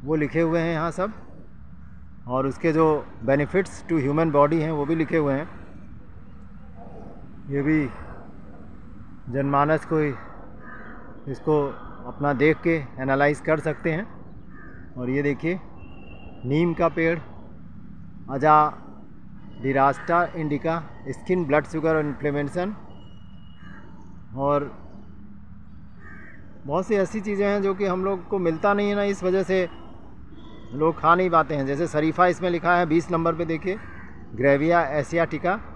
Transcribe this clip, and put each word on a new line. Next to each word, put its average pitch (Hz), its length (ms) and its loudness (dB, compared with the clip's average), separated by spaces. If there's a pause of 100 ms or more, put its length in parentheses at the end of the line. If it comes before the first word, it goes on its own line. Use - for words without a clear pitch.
वो 147 120 2
लिखे 151 260 2
हुए 165 180 4
हैं 165 140 0
यहाँ 160 180 0
सब, 196 220 -2 (1120)
और 131 200 2
उसके 156 240 2
जो 156 340 6 (200)
benefits 147 680 2
to 165 160 4
human 160 280 4
body 147 260 8
हैं, 160 100 0
वो 147 140 0
भी 160 100 2
लिखे 160 220 2
हुए 143 160 4
हैं। 147 160 -2 (2000)
ये 139 120 0
भी 151 280 4 (1400)
जनमानस 143 600 4
को 156 60 4 (1300)
इसको 147 360 2 (400)
अपना 143 260 0
देख 147 280 6
के 165 220 2 (160)
analyze 139 400 4
कर 156 200 2
सकते 156 320 -2
हैं। 180 160 -2 (880)
और 123 140 -4
ये 139 120 2
देखिए, 156 380 0 (880)
नीम 160 280 4
का 170 140 4
पेड़, 165 320 2 (1120)
अजाडिरास्टा 143 1900 2
इंडिका, 160 600 -2 (240)
स्किन, 180 380 0
ब्लड 147 200 4
शुगर 160 300 2
और 156 100 2
इन्फ्लेमेशन, 147 720 -2 (1600)
और 139 520 0 (1800)
बहुत 165 220 0
सी 220 80 4
ऐसी 202 260 2
चीज़ें 202 260 0
हैं 202 140 2
जो 196 120 2
कि 196 120 0
हम 185 200 0
लोग 190 220 0
को 202 120 0
मिलता 170 340 4
नहीं 202 160 4
है 202 60 2
ना, 202 80 2
इस 196 200 0
वजह 185 200 4
से 185 260 2 (1040)
लोग 156 260 2
खा 165 160 8
नहीं 185 140 4
पाते 156 260 4
हैं। 139 100 0
जैसे 143 220 0
शरीफा 160 400 4
इसमें 175 220 2
लिखा 175 260 4
है 175 100 4
बीस 165 260 2
नंबर 165 240 2
पे, 170 100 -2
देखिए, 165 340 -2 (560)
ग्रेविया 143 460 6
एशियाटिका 160 800 0 (160)